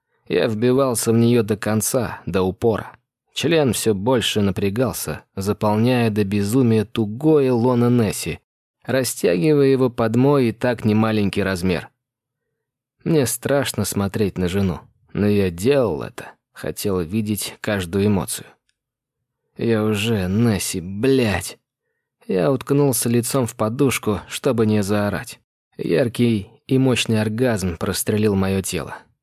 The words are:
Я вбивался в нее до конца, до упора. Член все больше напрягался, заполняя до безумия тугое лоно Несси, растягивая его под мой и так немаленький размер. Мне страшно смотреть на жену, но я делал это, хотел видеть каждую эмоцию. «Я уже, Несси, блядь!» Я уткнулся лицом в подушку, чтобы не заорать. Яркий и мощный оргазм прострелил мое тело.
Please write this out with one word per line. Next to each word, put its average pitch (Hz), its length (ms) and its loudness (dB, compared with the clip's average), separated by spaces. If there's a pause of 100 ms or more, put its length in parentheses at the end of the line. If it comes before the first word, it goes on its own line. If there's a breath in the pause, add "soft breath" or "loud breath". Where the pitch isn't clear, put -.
(280)
Я - 200 0
вбивался 120 640 0
в 113 60 4
нее 117 260 4
до 104 140 -2
конца, 107 680 -4
до 95 160 -2
упора. 95 560 -2 (360)
Член 143 400 2
все 113 200 0
больше 107 480 0
напрягался, 101 840 -2 (120)
заполняя 107 760 0
до 104 140 0
безумия 104 640 2
тугое 131 680 2
лоно 120 360 2
Несси, 107 500 0 (500)
растягивая 147 800 2
его 131 240 4
под 113 240 0
мой 135 320 4
и 113 40 0
так 120 320 -2
немаленький 107 600 2
размер. 92 460 -2 (1120)
Мне 147 240 2
страшно 131 580 -2
смотреть 98 540 -2
на 90 100 0
жену, 92 300 -2 (340)
но 101 140 0
я 101 240 2
делал 98 500 0
это, - 300 -12 (220)
хотел 92 460 -4
видеть 104 640 -4
каждую 98 460 0
эмоцию. - 400 -2 (1120)
«Я 113 260 0
уже, 107 440 0
Несси, 98 540 0
блядь!» 104 800 0 (680)
Я 180 240 2
уткнулся 139 580 0
лицом 120 360 0
в - 100 -8
подушку, 113 720 0
чтобы 117 380 0
не 107 160 2
заорать. 101 580 -4 (380)
Яркий 117 720 0 (180)
и 131 100 2
мощный 120 440 0
оргазм 107 560 -2
прострелил 104 580 0
мое 95 260 0
тело. 78 360 -8 (240)